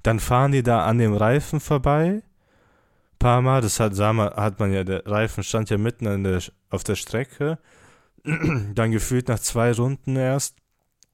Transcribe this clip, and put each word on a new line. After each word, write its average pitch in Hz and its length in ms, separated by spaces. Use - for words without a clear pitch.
dann 113 160
fahren 131 320
die 135 120
da 117 220
an 113 120
dem 110 160
Reifen 123 460
vorbei. 151 640
Paar 123 220
Mal, 131 200
das 104 180
hat, 107 160
sah 104 180
man, 107 200
hat 104 260
man 98 140
ja, 95 100
der 92 220
Reifen 104 380
stand 110 260
ja 107 80
mitten 113 300
an 98 160
der, 92 180
auf 95 140
der 104 120
Strecke. 143 640
<clears throat> - 320
Dann 117 680
gefühlt 123 380
nach 110 100
zwei 120 340
Runden 131 440
erst. 131 400